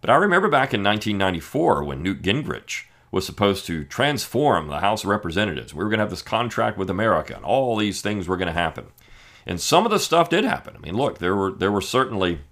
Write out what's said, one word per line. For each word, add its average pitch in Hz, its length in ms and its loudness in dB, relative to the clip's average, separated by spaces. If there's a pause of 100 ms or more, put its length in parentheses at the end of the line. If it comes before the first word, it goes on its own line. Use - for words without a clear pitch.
But - 80 -2
I 123 60 8
remember 190 340 4
back 135 240 2
in 107 80 0
nineteen 104 360 0
ninety-four 95 640 2
when 71 180 -6
Newt 95 220 -4
Gingrich - 640 -4 (260)
was 95 120 0
supposed 101 440 0
to 80 160 -4
transform 127 840 0
the 73 120 -6
House 104 240 0
of 98 80 0
Representatives. 87 640 -2
We 82 80 -4
were 107 80 0
gonna 110 100 2
have 104 80 0
this 92 140 -10
contract 113 520 -2
with 95 140 -4
America, 95 460 0
and - 100 -14
all 123 300 2
these 107 260 0
things 104 260 -4
were 90 100 0
gonna 90 140 -2
happen. 82 340 -2 (600)
And 90 160 -4
some 180 240 4
of 214 60 0
the 208 80 2
stuff 165 280 2
did 180 160 2
happen. - 320 -4
I - 40 -20
mean, 82 180 -6
look, - 220 -2
there 90 160 0
were, 98 160 0
there 95 200 0
were 101 100 0
certainly 95 600 0 (100)